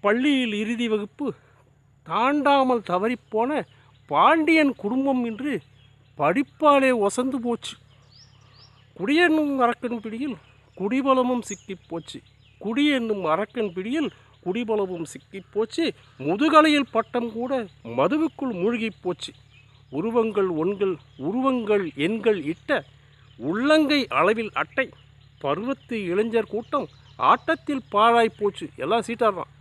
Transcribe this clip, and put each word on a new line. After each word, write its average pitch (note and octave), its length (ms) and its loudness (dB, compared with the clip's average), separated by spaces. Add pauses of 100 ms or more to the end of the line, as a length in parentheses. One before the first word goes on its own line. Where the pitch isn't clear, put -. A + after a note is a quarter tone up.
பள்ளியில் B3 520 2
இறுதி A3 360 -2
வகுப்பு G#3+ 460 -4 (720)
தாண்டாமல் B3+ 760 2
தவறிப்போன A3+ 840 -2 (400)
பாண்டியன் D4 680 4
குடும்பம் B3+ 500 -2
இன்று A#3 380 -6 (560)
படிப்பாலே B3+ 880 2
ஒசந்து B3+ 360 -2
போச்சு. A#3 340 -6 (1200)
குடியென்னும் D4+ 580 2
அரக்கன் A#3+ 440 -2
பிடியில் A3+ 360 -8 (400)
குடிபலமும் B3+ 640 0
சிக்கிப் - 480 -14
போச்சு. - 340 -12 (360)
குடி A#3 280 0
என்னும் A3+ 380 0
அரக்கன் G3 480 -2
பிடியில் A3 400 -4 (320)
குடிபலமும் G3 600 -4
சிக்கிப் - 480 -18
போச்சு. A3 420 -2 (240)
முதுகலையில் C#4+ 720 4
பட்டம் A#3 420 -2
கூட A#3+ 340 -4 (180)
மதுவுக்குள் A#3+ 680 0
மூழ்கிப் A3 500 -4
போச்சு. - 300 -8 (580)
உருவங்கள் G#3 580 0
ஒண்கள், F#3 480 -2 (200)
உருவங்கள் G#3 800 -2
எண்கள் G3+ 480 0
இட்ட E3+ 420 -4 (520)
உள்ளங்கை C#4 680 0
அளவில் G3 480 0
அட்டை. D#3 360 -4 (520)
பருவத்து G#3+ 640 -4
இளைஞர் G#3+ 420 0
கூட்டம் A3+ 420 -4 (280)
ஆட்டத்தில் C4 680 0 (100)
பாழாய் A3+ 460 4
போச்சு. G3+ 380 -4
எல்லாம் G3+ 300 -2
சீட்டாடுறான். G#3+ 540 -2